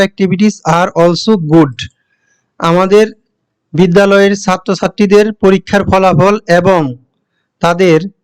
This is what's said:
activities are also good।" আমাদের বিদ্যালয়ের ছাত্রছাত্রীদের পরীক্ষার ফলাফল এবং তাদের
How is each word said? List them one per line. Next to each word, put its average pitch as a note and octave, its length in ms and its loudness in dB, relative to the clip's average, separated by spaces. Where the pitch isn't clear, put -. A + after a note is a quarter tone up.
activities G3 460 -2
are F3 180 0
also F3 320 0
good।" D3 220 2
আমাদের F#3 480 2
বিদ্যালয়ের G3 640 2
ছাত্রছাত্রীদের G3+ 1000 -2
পরীক্ষার F#3+ 500 -2
ফলাফল F#3+ 640 0
এবং E3+ 480 0
তাদের E3+ 400 0